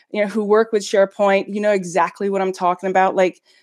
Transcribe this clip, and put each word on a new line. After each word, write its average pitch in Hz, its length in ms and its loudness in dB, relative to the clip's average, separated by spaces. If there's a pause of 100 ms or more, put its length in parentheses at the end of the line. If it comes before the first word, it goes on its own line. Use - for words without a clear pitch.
(120)
you 208 100 -2
know, 208 60 0
who 208 160 -4
work 214 280 2
with 208 120 -2
SharePoint, 196 680 0
you 208 80 -6
know 208 120 0
exactly 180 580 -2
what 190 140 -2
I'm 185 80 -2
talking 185 400 -2
about. 190 240 2
Like, 185 260 0 (220)